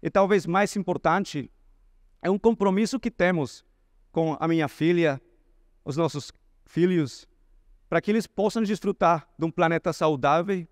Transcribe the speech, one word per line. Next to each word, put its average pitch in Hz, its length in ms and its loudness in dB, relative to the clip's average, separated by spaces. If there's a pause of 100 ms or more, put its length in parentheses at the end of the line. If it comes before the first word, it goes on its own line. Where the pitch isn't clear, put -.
E 170 80 -4
talvez 196 360 2
mais 190 300 0
importante, 175 760 -2 (720)
é 165 80 -2
um 196 100 2
compromisso 214 600 2
que 233 120 -6
temos 170 520 -2 (480)
com 160 280 -2
a 160 80 -2
minha 165 200 2
filha, 156 540 0 (640)
os 135 120 -8
nossos 147 360 -4 (340)
filhos, 170 640 -2 (640)
pra 165 120 0
que - 100 -2
eles 220 160 0
possam 214 360 -2
desfrutar 190 640 0 (100)
de 156 80 -4
um 165 60 -2
planeta 165 420 0
saudável 160 800 0